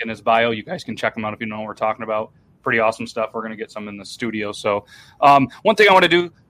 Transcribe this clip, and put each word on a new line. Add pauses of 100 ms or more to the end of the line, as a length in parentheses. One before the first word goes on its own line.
in
his
bio.
You
guys
can
check
him
out
if
you
know
what
we're
talking
about. (300)
Pretty
awesome
stuff.
We're
gonna
get
some
in
the
studio.
So, (360)
um, (160)
one
thing
I
wanna
do, (200)